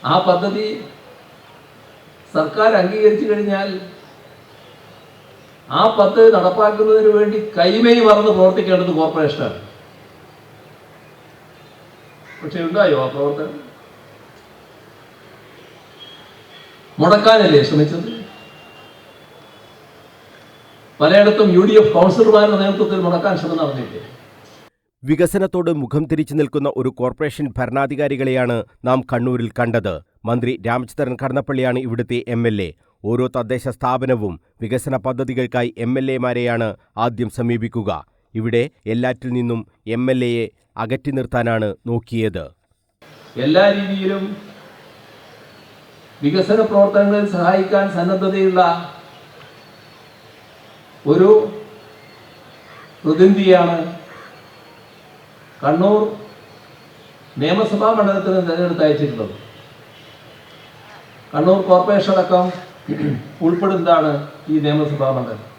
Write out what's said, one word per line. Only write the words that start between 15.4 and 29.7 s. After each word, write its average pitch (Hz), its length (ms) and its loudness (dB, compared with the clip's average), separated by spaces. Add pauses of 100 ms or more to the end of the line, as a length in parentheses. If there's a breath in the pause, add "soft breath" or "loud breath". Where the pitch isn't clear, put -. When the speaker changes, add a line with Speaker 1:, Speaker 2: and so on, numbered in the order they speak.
Speaker 1:
മുടക്കാനല്ലേ 202 680 6
ശ്രമിച്ചത്? 170 400 0 (3000)
പലയിടത്തും 202 560 6
യു 190 140 6
ഡി 214 100 6
എഫ് - 160 2
കൗൺസിലർമാരുടെ 208 680 4
നേതൃത്വത്തിൽ 190 460 0
മുടക്കാൻ 175 340 0
ശ്രമം 160 200 -6
നടന്നില്ലേ? 131 400 -8 (1040)
Speaker 2:
വികസനത്തോട് 175 600 0 (120)
മുഖം 143 300 -4
തിരിച്ചു 151 280 -4
നിൽക്കുന്ന 143 300 -2 (120)
ഒരു 127 180 -2
കോർപ്പറേഷൻ 135 480 -6 (100)
ഭരണാധികാരികളെയാണ് 131 1000 -2 (320)
നാം 131 120 2 (120)
കണ്ണൂരിൽ 120 380 -2 (100)
കണ്ടത്. 113 340 -2 (360)